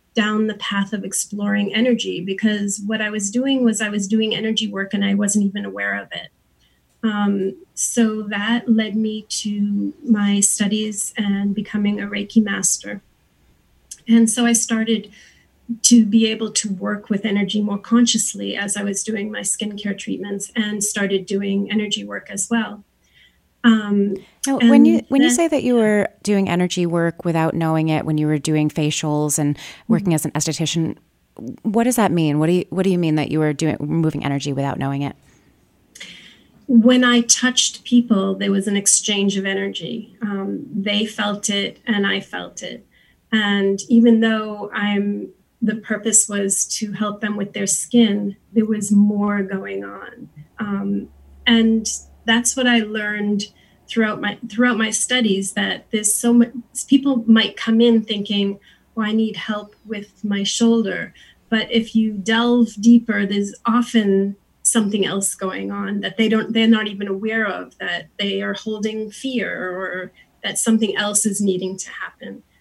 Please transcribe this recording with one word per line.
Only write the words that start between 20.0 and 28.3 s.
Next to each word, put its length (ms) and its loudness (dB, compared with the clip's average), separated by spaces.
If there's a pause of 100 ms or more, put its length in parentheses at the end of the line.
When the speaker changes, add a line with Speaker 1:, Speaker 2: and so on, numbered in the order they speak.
Speaker 1:
and 300 -2
started 420 -2
doing 440 -2
energy 340 -2
work 260 -12
as 200 -6
well. 340 -4 (800)
Um, 520 4 (300)
Speaker 2:
Now, 120 0
when 260 8
you, 140 6
Speaker 1:
and 100 -4
Speaker 2:
when 140 4
you 60 6
Speaker 1:
then 80 2
Speaker 2:
say 120 2
that 140 0
you 140 2
were 320 4 (140)
doing 280 2
energy 340 2
work 400 0
without 300 0
knowing 340 0
it, 160 0
when 140 0
you 80 2
were 120 2